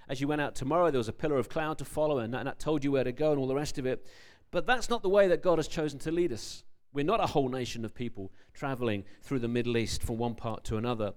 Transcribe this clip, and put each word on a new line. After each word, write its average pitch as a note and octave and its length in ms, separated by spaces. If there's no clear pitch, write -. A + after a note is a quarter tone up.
as C3+ 100
you C#3+ 80
went D3 140
out C#3+ 140
tomorrow, D#3+ 360
there C3+ 80
was A2 100
a A2 40
pillar D3 240
of A#2+ 140
cloud D#3 280
to C#3+ 60
follow D3+ 340
and, A#2 160
and B2 140
that A#2+ 100
told D3+ 240
you C#3 80
where C3 140
to B2 80
go D3+ 180
and C#3+ 80
all C3 80
the C3 80
rest D3 240
of C3 60
it. B2+ 200
But E3+ 160
that's A#3 220
not A#3 140
the F#3+ 80
way G3 180
that D#3+ 140
God F3 160
has D3+ 100
chosen D3+ 320
to D#3+ 100
lead E3+ 220
us. - 320
We're C#3+ 100
not G3+ 160
a F3 60
whole C3+ 220
nation B2 360
of G#2+ 100
people G2+ 380
traveling A#2+ 500
through C#3 200
the A#2 80
Middle A#2+ 280
East A2+ 260
from A#2+ 140
one A#2 180
part - 300
to A2 140
another. A2 380